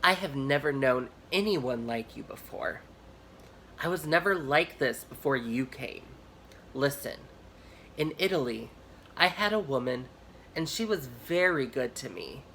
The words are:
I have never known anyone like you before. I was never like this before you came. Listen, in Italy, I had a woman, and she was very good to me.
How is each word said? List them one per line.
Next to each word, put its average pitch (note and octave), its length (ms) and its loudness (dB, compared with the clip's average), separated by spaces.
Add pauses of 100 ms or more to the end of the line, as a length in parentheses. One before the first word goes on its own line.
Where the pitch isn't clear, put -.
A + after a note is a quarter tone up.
I F3+ 100 6
have F#3 240 0
never C#3+ 360 2
known B2+ 360 2 (240)
anyone D3 540 0
like A#2 300 -4
you A#2 60 -10
before. - 580 -8 (1000)
I D#3+ 60 0
was E3+ 180 -2
never E3+ 280 4
like D#3+ 440 2
this B2 260 0
before - 320 0
you A#2+ 300 0
came. - 360 -10 (720)
Listen, C#3 440 -2 (800)
in D#3 220 0
Italy, B2 520 0 (460)
I F3 120 6
had G3+ 240 0
a A3 60 2
woman, B2+ 480 0 (480)
and D#3+ 140 -2
she - 160 -2
was G3 220 0
very E3 600 2
good A#2+ 300 -2
to C3 120 -8
me. F2+ 340 -10 (120)